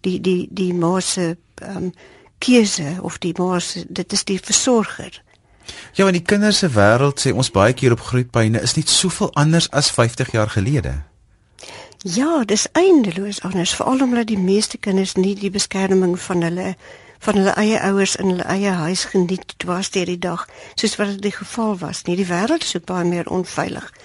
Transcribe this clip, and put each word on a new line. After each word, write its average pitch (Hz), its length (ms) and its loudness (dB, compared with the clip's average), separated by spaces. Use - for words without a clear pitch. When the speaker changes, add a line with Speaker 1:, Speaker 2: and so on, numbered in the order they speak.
Speaker 1:
die, 185 200 -2
die, 180 280 0
die 180 240 -2
ma 175 260 2
se, 175 380 -4
ehm, 185 340 -8
keuse 196 640 2
of - 160 -8
die 165 200 -4
ma 180 220 0
se, - 280 -8
dit - 260 -8
is 196 100 -2
die 190 160 -2
versorger. - 840 -2
Speaker 2:
Ja, 196 140 4
in 185 60 4
die 175 80 0
kinders 208 360 2
se 185 120 2
wêreld, 120 500 4
sê 127 140 2
ons 123 180 0
baie 120 220 4
keer 127 180 2
op 117 80 2
Groepyne, 117 640 0
is - 140 -2
nie 160 120 0
soveel - 460 0
anders 156 380 4
as 143 200 0
vyftig 120 400 0
jaar 107 180 2
gelede. 95 540 -2
Speaker 1:
Ja, 262 480 0
dis 208 260 0
eindeloos 208 720 4
anders, 185 340 -2
veral 262 260 0
omdat 240 260 2
die 220 100 0
meeste 196 400 0
kinders 190 380 -2
nie 190 200 2
die 202 140 -6
beskerming 190 720 0
van 175 220 -2
hulle, 175 340 -4
van 208 160 0
hulle 196 220 4
eie 214 240 2
ouers 196 340 0
in 190 140 0
hulle 180 140 -2
eie 196 260 -2
huis 180 360 -2
geniet 180 520 -2
dwars 180 320 -4
deur 180 160 -2
die 180 140 -4
dag, 175 280 -6
soos - 200 -2
wat 208 120 -2
dit 196 140 -6
die 202 100 -2
geval 214 460 -4
was - 260 -8
nie. 175 120 -2
Die 185 140 -2
wêreld 220 340 0
is - 120 -4
ook 170 100 -8
baie 180 200 -2
meer 175 240 -2
onveilig - 640 -4